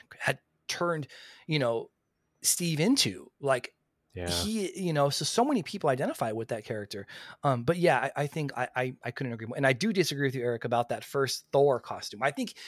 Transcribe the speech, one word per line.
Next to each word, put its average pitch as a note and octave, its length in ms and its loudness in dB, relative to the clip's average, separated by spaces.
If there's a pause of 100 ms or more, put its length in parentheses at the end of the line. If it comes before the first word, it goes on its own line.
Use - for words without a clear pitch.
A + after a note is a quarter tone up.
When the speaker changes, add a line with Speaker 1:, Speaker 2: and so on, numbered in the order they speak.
(180)
Speaker 1:
had C3+ 200 -2 (300)
turned, E3 400 -2 (400)
you D#3 100 2
know, A#2 320 0 (520)
Steve E3 380 0
into. E3 500 2 (100)
Like, C3+ 340 -2 (400)
Speaker 2:
Yeah. F2+ 160 -4
Speaker 1:
he, F#3+ 480 -2
you F3 140 0
know, C#3+ 160 4
so, C#3+ 160 -2
so - 180 2
many C4 200 2
people E3 260 -4
identify C3+ 440 0
with A2+ 160 -6
that A2 160 -6
character. G#2 420 -8 (380)
Um, B2 180 2
but E3 160 0
yeah, C#3 380 4
I, C#3+ 80 0
I - 20 -4
think C#3+ 300 -4
I, B2 200 -2
I, B2+ 260 -2
I B2 80 -6
couldn't B2 220 -6
agree A2 140 -8
more. D3 100 -8
And C#3 100 2
I C3+ 60 6
do F3+ 180 0
disagree D3+ 360 0
with B2+ 80 0
you, B2+ 80 -4
Eric, A#2+ 220 -2
about A#2+ 260 2
that A2 120 -4
first - 480 -2
Thor C#3 300 6
costume. G2+ 420 -10
I C#3+ 80 2
think A#3+ 240 -6 (140)